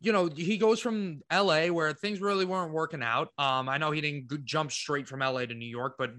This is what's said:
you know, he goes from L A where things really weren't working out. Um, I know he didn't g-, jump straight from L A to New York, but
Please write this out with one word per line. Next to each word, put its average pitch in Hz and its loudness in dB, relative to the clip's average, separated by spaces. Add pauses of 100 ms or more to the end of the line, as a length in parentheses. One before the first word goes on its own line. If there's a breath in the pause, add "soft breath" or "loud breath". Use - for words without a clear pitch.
you 214 2
know, 185 4
he 165 -2
goes 220 6
from 208 -4
L 185 4
A 160 4
where 156 2
things 202 -4
really 196 2
weren't 180 -2
working 160 -4
out. 120 0
Um, 131 0
I 135 0
know 156 0
he 151 -2
didn't 147 -4
g-, 147 -4
jump 151 0
straight 143 -4
from 135 -6
L 131 0
A 123 -2
to 117 -8
New 117 -10
York, 120 -6
but 127 -2